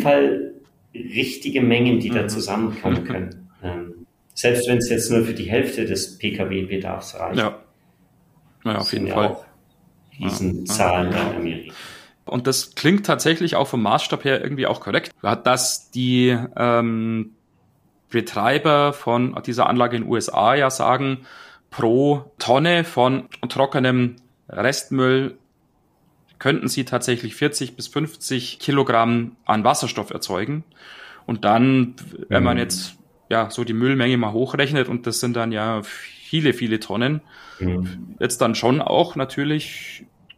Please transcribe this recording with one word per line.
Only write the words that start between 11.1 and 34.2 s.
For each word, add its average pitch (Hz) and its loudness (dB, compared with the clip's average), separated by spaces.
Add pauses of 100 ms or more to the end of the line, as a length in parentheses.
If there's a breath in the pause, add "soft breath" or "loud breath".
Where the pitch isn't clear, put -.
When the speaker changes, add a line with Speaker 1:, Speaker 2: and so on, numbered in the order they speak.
Speaker 2:
Ja. 87 -2
Speaker 1:
in 85 -6
Amerika. 82 -8 (520 loud breath)
Speaker 2:
Und 123 -4
das - -2
klingt 196 2
tatsächlich 160 0
auch 131 2
vom 127 -2
Maßstab 113 0
her 135 2
irgendwie 135 -2
auch 104 -2
korrekt, - -2 (320)
dass - 0
die, 123 4 (200)
ähm, 113 0 (800)
Betreiber 143 2
von 123 0 (120)
dieser 120 2
Anlage 123 2
in 113 -2
den - -4
U 117 2
S 107 -2
A 113 4
ja 139 4
sagen, 131 0 (500 loud breath)
pro 131 2
Tonne 165 4
von 127 2 (240)
trockenem 127 2 (320)
Restmüll 131 0 (1000)
könnten 139 0
sie 127 -4
tatsächlich 120 -2
vierzig 143 -2
bis - -12
fünfzig 147 -6
Kilogramm 120 2 (100)
an 107 2
Wasserstoff 117 0
erzeugen. 117 -6 (640 loud breath)
Und 107 -4
dann, 123 4 (340)
wenn 120 4
man 120 4
Speaker 1:
Mhm. 120 0
Speaker 2:
jetzt, - -6 (340)
ja, 113 2
so 117 -4
die 113 -4
Müllmenge 127 2
mal 107 0